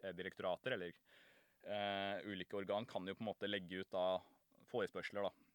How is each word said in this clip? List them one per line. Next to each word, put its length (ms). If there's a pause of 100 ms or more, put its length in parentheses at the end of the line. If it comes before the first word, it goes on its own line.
eh, 80
direktorater 640
eller, 160 (720)
eh, 580 (100)
ulike 240
organ 300
kan 200
jo 100
på 100
en 80
måte 160
legge 320
ut 100
da 300 (500)
forespørsler 520
da, 80 (240)